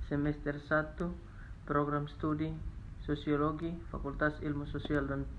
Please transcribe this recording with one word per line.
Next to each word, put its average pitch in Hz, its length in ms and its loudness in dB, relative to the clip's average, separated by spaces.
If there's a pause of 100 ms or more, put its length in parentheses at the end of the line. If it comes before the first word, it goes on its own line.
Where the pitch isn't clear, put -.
semester 147 560 2
satu, 156 480 2 (560)
program 147 400 4
studi 156 400 0 (560)
Sosiologi, 151 720 2 (160)
Fakultas 147 500 2
Ilmu 147 300 0
Sosial 143 400 2
dan 139 160 0 (120)